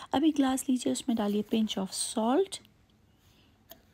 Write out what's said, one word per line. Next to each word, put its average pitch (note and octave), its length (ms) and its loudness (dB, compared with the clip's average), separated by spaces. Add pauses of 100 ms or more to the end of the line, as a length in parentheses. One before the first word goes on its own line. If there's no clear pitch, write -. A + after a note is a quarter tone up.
(120)
अब C#4 120 2
एक D4+ 120 4
glass C4 320 2
लीजिए, B3+ 240 0
उसमें B3 240 0
डालिए G#3 280 0 (100)
pinch A3 240 0
of F#3+ 120 -4
salt C4 680 0 (1400)